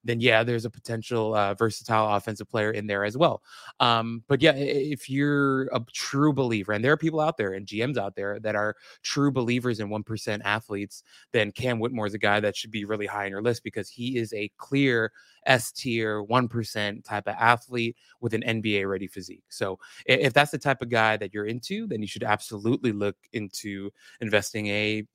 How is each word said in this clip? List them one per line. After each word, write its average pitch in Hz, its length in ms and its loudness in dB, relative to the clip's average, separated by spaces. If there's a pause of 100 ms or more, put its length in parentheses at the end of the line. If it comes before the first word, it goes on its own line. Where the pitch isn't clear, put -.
then 117 160 -2
yeah, 113 240 6
there's 117 220 0
a 117 40 -4
potential, 113 680 -2
uh, 101 180 2
versatile 110 600 2
offensive 104 340 -4
player 107 220 0
in 107 160 -4
there 101 160 0
as 104 120 -2
well. 139 280 2 (360)
Um, 117 480 2
but 139 140 2
yeah, 156 120 8
i-, 135 60 -2
i-, 143 320 0
if 135 180 -8
you're 139 580 2
a 120 260 -2
true 147 400 2
believer, 113 380 0
and 107 120 0
there 139 100 4
are 151 40 2
people 160 220 -2
out 156 180 0
there 98 160 -2
and 98 140 -10
G 107 180 -2
Ms 139 120 -2
out 98 180 -4
there 101 240 -6
that 107 160 -4
are 104 200 0 (280)
true 143 280 2
believers 120 480 0
in 104 100 -6
one 107 120 -4
percent 104 440 -6
athletes, 101 580 -4 (300)
then 107 180 2
Cam 123 260 0
Whitmore 113 300 -2
is 98 60 -4
a 110 40 -8
guy 104 220 4
that 104 160 0
should - 160 -8
be 107 140 -4
really 104 200 -2
high 101 200 -4
on 101 60 -6
your 98 120 -6
list 120 200 0
because 104 260 -8
he 123 280 -6
is 117 160 -4
a 104 240 -6
clear 127 540 2 (340)
S 127 260 4
tier, 110 520 -2
one 117 240 4
percent 107 560 -4
type 104 240 -6
of 104 100 -4
athlete 117 600 2 (240)
with 113 120 -2
an 110 100 -2
N 113 180 0
B 104 180 2
A 98 80 0
ready 98 200 -2
physique. 92 420 -14
So 95 280 -4 (300)
i-, 127 60 6
if 139 200 4
that's 143 180 4
the 156 60 -4
type 135 240 0
of 120 80 -8
guy 110 280 4
that 104 160 -8
you're 104 120 -4
into, 123 400 -6
then 131 160 -4
you 104 60 -6
should 107 160 -8
absolutely 110 680 0
look 101 240 -4 (160)
into 101 580 -8 (300)
investing 107 460 0
a 107 360 -2 (120)